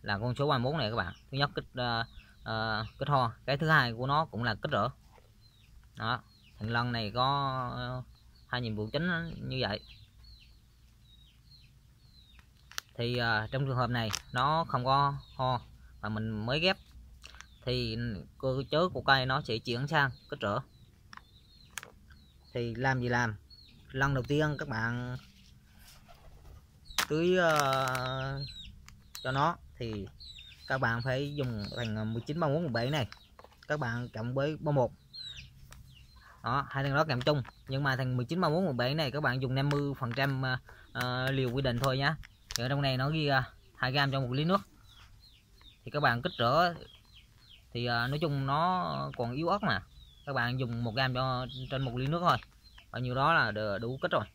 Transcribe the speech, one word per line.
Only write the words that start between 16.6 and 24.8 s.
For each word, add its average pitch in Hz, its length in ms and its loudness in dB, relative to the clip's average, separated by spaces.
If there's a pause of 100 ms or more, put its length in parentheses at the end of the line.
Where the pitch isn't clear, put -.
ghép 185 160 2 (880)
thì 120 340 -2 (400)
cơ 135 100 -2 (220)
chế 151 80 2 (140)
của 127 100 -6
cây 135 240 6
nó 131 140 0
sẽ 117 180 -2
chuyển 123 280 -2
sang 143 240 4 (200)
kích - 100 -8
rỡ. 104 180 0 (1900)
Thì 120 220 -4
làm 131 260 2
gì 120 80 0
làm, 120 280 2 (540)
lần 139 240 2
đầu 127 140 0
tiên 147 300 2
các 147 100 -6
bạn 120 480 -2 (1900)